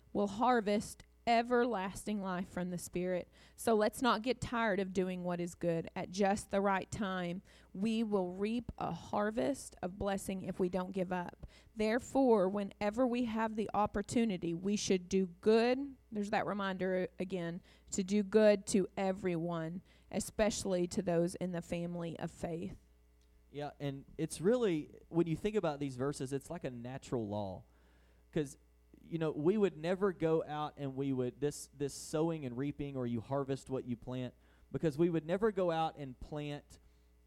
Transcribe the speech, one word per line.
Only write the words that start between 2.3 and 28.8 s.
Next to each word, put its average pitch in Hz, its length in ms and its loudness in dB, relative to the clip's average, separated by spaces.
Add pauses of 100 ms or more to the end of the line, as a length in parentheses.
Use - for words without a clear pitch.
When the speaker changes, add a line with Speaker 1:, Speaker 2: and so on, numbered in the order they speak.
Speaker 1:
from 180 200 -4
the 180 80 -4
Spirit." 180 520 -2 (280)
So - 160 2
let's 214 280 2
not 233 200 4
get 240 200 -2
tired 226 400 0
of 190 120 -4
doing 185 300 -2
what 175 160 -2
is 175 160 -4
good. 165 400 -2
At 180 160 -6
just 196 400 2
the 196 80 2
right 196 320 2
time, 185 500 -4 (320)
we 220 300 0
will 196 300 0
reap 220 440 -4
a - 140 -4
harvest 214 880 -2
of 185 160 -6
blessing 196 460 -2
if 185 160 -4
we 190 80 2
don't 185 240 -4
give 185 220 -2
up. - 340 -6 (280)
Therefore, 220 720 4
whenever 208 580 0
we 240 180 0
have 220 300 -2
the 220 180 -2
opportunity, 208 800 0
we 190 220 0
should 185 320 2
do 190 220 2 (100)
good. 233 400 6 (320)
There's 208 200 -4
that 214 140 2
reminder 185 600 0 (100)
again, 180 440 -4 (300)
to 202 120 0
do 202 200 2
good 208 440 6
to 190 200 4 (100)
everyone, 175 840 -2 (300)
especially 196 760 0
to 196 140 -4
those 175 340 2
in 180 180 -6
the 170 80 -4
family 170 580 -6
of 165 120 -6
faith. 175 440 -8 (760)
Speaker 2:
Yeah, 143 180 -8 (100)
and 139 240 -6 (140)
it's 156 240 -4
really, 196 480 2 (180)
when 170 200 2
you 160 100 0
think 214 180 -2
about 160 240 0
these 139 160 -4
verses, 135 380 -4
it's 139 160 -6
like 170 160 -8
a 135 60 -6
natural 123 540 -4
law. 101 380 -4 (720)
'Cause, 147 240 -2 (500)